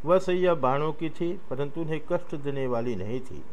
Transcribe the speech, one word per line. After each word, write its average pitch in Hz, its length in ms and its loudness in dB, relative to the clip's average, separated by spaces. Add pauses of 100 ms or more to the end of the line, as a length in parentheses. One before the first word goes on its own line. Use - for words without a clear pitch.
वह 180 140 6
सैया 180 340 4
बाणों 143 400 2
की 160 160 -2
थी, 175 300 -2 (100)
परंतु 143 320 -2
उन्हें 156 200 -2 (100)
कष्ट 170 240 -2
देने 139 320 -2
वाली 117 280 0
नहीं 104 240 -2
थी - 340 -4